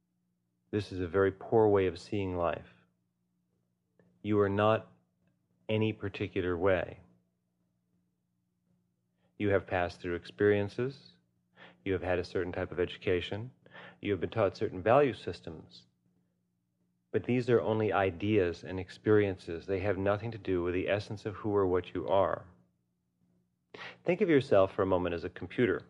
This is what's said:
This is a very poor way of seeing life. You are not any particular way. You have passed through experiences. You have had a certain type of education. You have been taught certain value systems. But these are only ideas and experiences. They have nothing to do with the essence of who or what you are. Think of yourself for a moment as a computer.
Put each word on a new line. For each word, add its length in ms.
This 220
is 80
a 80
very 240
poor 340
way 200
of 120
seeing 380
life. 380
You 180
are 80
not 400
any 240
particular 640
way. 420
You 120
have 160
passed 340
through 140
experiences. 840
You 80
have 100
had 160
a 60
certain 280
type 180
of 100
education. 680
You 120
have 80
been 100
taught 260
certain 260
value 320
systems. 680
But 120
these 240
are 120
only 320
ideas 720
and 120
experiences. 880
They 140
have 180
nothing 340
to 60
do 240
with 120
the 140
essence 380
of 80
who 200
or 120
what 280
you 140
are. 360
Think 160
of 80
yourself 460
for 80
a 40
moment 280
as 100
a 60
computer. 600